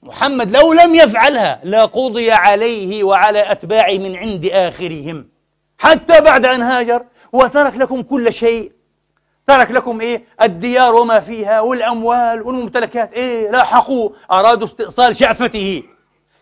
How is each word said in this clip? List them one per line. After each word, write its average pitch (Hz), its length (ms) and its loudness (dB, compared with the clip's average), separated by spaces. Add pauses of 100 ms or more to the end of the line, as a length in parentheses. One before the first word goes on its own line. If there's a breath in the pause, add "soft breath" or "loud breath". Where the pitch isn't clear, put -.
محمد 254 520 -4
لو 320 160 6
لم 339 220 6
يفعلها 233 680 2
لقضي 220 680 0
عليه 208 720 0
وعلى 202 480 2
أتباعه 202 420 0
من 190 220 -8
عند 185 300 -8
آخرهم، 165 840 -6 (500)
حتى 320 420 4
بعد 269 260 4
أن 254 160 0
هاجر 240 420 -2 (280 soft breath)
وترك 262 440 2
لكم 254 260 -4
كل 233 300 -2
شيء، 226 400 -4 (760)
ترك 254 240 4
لكم، 233 300 -4
إيه، 233 240 -6 (180 soft breath)
الديار 233 520 0
وما 233 260 4
فيها 214 400 -4
والأموال 233 840 -2
والممتلكات، 233 680 -6
إيه، 233 380 -6
لاحقوه، 247 640 0 (180 soft breath)
أرادوا 208 340 2
استئصال 226 500 -2
شأفته، 220 680 -4 (600)